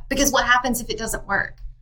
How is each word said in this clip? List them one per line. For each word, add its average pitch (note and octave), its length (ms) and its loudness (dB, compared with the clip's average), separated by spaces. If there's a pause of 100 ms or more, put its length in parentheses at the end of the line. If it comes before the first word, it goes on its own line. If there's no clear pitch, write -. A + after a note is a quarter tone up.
Because C4+ 220 2
what A#3+ 140 2
happens B3 360 2
if - 80 -10
it - 80 -4
doesn't - 280 -6
work? - 320 -2 (240)